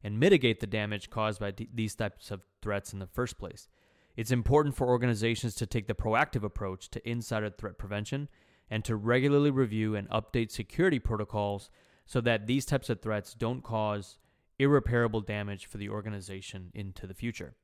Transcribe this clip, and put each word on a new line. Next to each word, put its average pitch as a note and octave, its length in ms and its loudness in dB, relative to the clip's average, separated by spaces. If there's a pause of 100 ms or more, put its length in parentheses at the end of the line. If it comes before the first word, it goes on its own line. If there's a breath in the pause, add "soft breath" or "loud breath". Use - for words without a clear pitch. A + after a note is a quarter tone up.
and G#2 160 -4
mitigate C3 400 6
the G#2+ 80 -6
damage G#2 420 -4
caused G#2+ 300 -2
by G2+ 120 -4
th-, A2+ 220 -10
these A2 220 -2
types - 340 -6
of F#2+ 120 -10 (200)
threats G2+ 320 -4
in G2 60 -8
the F#2 80 -10
first - 300 -4
place. - 320 -12 (460 soft breath)
It's A2+ 160 -2
important C3+ 440 4
for B2+ 120 0
organizations A#2 680 2
to A2+ 100 -2
take G#2+ 220 -4
the G#2 80 -2
proactive A2+ 480 2
approach F#2+ 480 -6
to - 180 -8
insider A2 400 -4
threat - 280 -10
prevention G#2+ 500 -6 (420 soft breath)
and G#2+ 160 -2
to A2+ 100 0
regularly C3 540 6
review A2 460 2
and G2+ 140 -6
update A2 420 0
security D#3 480 0
protocols G#2 720 -2 (360 soft breath)
so B2+ 160 0
that A2+ 240 2
these B2+ 200 2
types - 240 0
of A2 120 -2
threats G#2+ 320 -4
don't A#2+ 300 -4
cause G#2+ 540 -4 (420)
irreparable A#2+ 640 4
damage G2+ 440 -6
for - 120 -14
the G2+ 120 -8
organization G2 840 -8
into G2 340 -10
the F#2 60 -12
future. - 500 -8